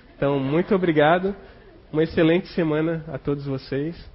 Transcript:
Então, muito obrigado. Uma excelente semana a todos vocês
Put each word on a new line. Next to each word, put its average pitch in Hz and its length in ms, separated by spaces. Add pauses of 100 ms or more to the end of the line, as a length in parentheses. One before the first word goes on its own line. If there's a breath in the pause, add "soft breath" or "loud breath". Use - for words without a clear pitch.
(160 loud breath)
Então, 143 220
muito 151 360
obrigado. 180 600 (580 loud breath)
Uma 156 120
excelente 170 440
semana 160 600
a 139 100
todos 143 260
vocês 139 520 (180)